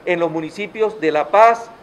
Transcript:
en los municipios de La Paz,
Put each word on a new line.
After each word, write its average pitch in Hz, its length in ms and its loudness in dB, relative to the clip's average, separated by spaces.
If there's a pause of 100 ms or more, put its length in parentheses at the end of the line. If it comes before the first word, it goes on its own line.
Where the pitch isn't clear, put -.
en 170 160 -2
los 165 100 -2
municipios 202 720 -6
de 156 100 0
La 151 160 -2
Paz, 226 420 4 (140)